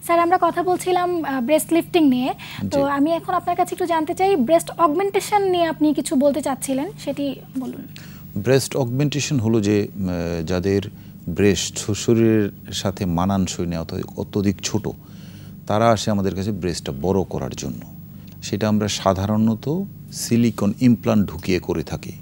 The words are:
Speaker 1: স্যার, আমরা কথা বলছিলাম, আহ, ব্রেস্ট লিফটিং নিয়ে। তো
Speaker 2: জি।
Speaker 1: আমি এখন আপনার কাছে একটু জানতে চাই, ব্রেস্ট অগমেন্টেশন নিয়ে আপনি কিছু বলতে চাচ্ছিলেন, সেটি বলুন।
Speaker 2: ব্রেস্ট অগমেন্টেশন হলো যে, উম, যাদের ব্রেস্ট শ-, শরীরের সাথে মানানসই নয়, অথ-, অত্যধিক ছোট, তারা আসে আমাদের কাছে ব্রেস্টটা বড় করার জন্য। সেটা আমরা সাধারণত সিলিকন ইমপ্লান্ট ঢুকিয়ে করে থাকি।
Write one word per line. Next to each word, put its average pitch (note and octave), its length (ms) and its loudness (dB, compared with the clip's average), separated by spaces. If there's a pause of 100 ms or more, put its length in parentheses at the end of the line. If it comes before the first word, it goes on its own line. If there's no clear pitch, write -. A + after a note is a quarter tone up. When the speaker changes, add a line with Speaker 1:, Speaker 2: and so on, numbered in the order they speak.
Speaker 1:
স্যার, E4+ 160 2
আমরা E4+ 220 4
কথা E4+ 220 2
বলছিলাম, F4+ 600 0
আহ, C4+ 180 -2
ব্রেস্ট D4+ 320 2
লিফটিং D#4+ 360 4
নিয়ে। B3+ 240 0 (380)
তো D4 60 0
Speaker 2:
জি। C#4 60 4
Speaker 1:
আমি C#4+ 280 2
এখন E4+ 220 -2
আপনার F4 220 0
কাছে F4+ 200 0
একটু F4+ 100 -2
জানতে E4 280 0
চাই, G4 220 2
ব্রেস্ট D#4+ 420 2
অগমেন্টেশন G4 760 2
নিয়ে F4 140 4
আপনি D4+ 280 2
কিছু - 220 -2
বলতে C#4+ 260 4
চাচ্ছিলেন, C4+ 580 -4
সেটি C#4 360 -4 (240)
বলুন। B3 220 -8 (560)
Speaker 2:
ব্রেস্ট B2+ 380 2
অগমেন্টেশন C#3 640 0
হলো A2 220 4
যে, G2+ 340 4
উম, F#2+ 140 -2 (360)
যাদের F#2+ 360 2 (480)
ব্রেস্ট F#2+ 480 2
শ-, - 160 -4
শরীরের A2 800 2
সাথে G2 320 -2
মানানসই F2+ 600 0
নয়, E2+ 140 -4
অথ-, E2+ 280 -6 (100)
অত্যধিক G2+ 460 0
ছোট, - 240 -4 (800)
তারা A2 220 4
আসে A2 220 2
আমাদের G2 240 0
কাছে G2 160 -4
ব্রেস্টটা E2+ 500 -4
বড় F#2 220 2
করার C2+ 340 -6
জন্য। - 240 -8 (600)
সেটা G#2+ 260 -2
আমরা G#2+ 200 2
সাধারণত G#2+ 960 0 (280)
সিলিকন A#2 680 2
ইমপ্লান্ট A2 500 4
ঢুকিয়ে F2 280 -2
করে E2 240 -4
থাকি। - 280 -8 (100)